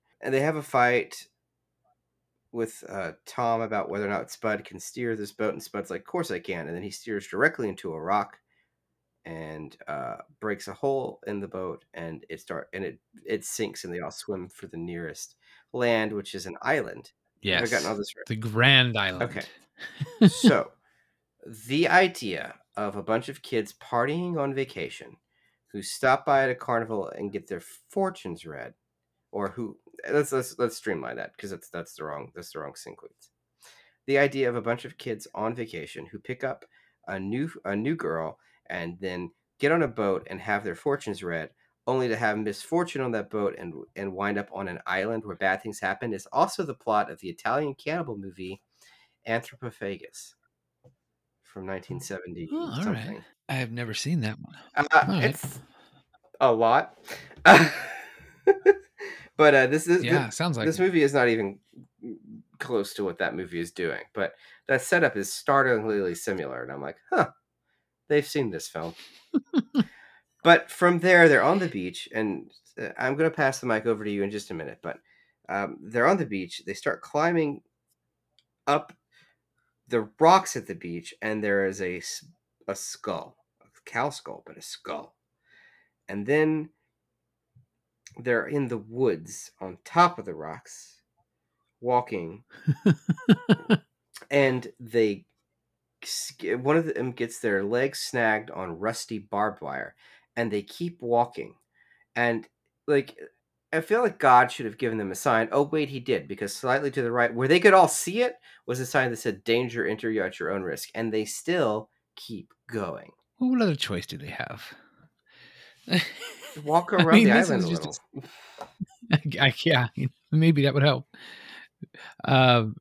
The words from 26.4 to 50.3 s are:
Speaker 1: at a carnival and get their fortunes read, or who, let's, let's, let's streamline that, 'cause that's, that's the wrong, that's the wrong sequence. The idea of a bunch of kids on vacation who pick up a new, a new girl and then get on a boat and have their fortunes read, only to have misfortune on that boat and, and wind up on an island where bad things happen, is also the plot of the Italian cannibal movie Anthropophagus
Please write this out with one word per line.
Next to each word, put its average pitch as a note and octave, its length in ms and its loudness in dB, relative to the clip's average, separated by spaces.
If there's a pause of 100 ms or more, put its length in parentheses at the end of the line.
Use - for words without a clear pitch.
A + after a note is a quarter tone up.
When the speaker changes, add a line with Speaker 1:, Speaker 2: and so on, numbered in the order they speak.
Speaker 1:
at C3+ 80 0
a B2+ 40 -2
carnival A2+ 540 -2
and G2+ 240 -8
get G2+ 140 -8
their F2 160 -10 (260)
fortunes F#3 560 -6
read, C2 300 -14 (580)
or G2 180 -4
who, A2+ 280 -10 (320)
let's, C#3+ 220 0
let's, C3 260 -4
let's A#2+ 180 -2
streamline C2 400 -6
that, - 220 -12
'cause G2+ 120 -10
that's, F2+ 200 -16
that's - 240 -12
the D#2 100 -12
wrong, D2 300 -10
that's F2 180 -16
the D#2 60 -12
wrong D2 160 -12
sequence. - 560 -20 (760)
The C#3 120 2
idea C3+ 300 2
of A#2+ 80 -2
a A#2 60 -4
bunch A#2 220 -2
of - 140 -16
kids G#2+ 360 -10
on A2 200 -4
vacation A2+ 520 -10
who G#2 120 -16
pick - 260 -10
up - 200 -8 (420)
a F#2+ 120 -6
new, A#2+ 320 -6 (140)
a G2 120 -4
new B2+ 200 -2
girl D#2+ 420 -6 (280)
and F2 340 -8
then F2+ 300 -8 (280)
get C#3+ 140 2
on E3+ 100 2
a C#3+ 60 0
boat G2+ 400 -2
and F#2+ 120 -10
have G#2 240 -2
their F2+ 100 -6
fortunes A2+ 480 -4
read, E2+ 280 -6 (360)
only B2+ 220 0
to A2 80 -2
have G#2+ 220 0
misfortune C#3 600 -4
on B2 120 -2
that G#2+ 180 -4
boat G#2 280 -2
and, F2 140 -12 (240)
and G2 160 -6
wind G2+ 260 -2
up G2+ 140 -8
on F#2+ 160 -6
an F2+ 180 -10
island G#2+ 380 -2
where G2 120 -12
bad F#2+ 260 0
things G#2+ 180 -12
happen, G2 320 -4
is F#2+ 200 -10
also F#3 320 0
the C#3 100 -8
plot G#2+ 360 -2
of - 100 -16
the F#2+ 100 -12
Italian C3 440 -4
cannibal D3 440 -6
movie F#2+ 420 -12 (680)
Anthropophagus A2+ 1080 -8 (1080)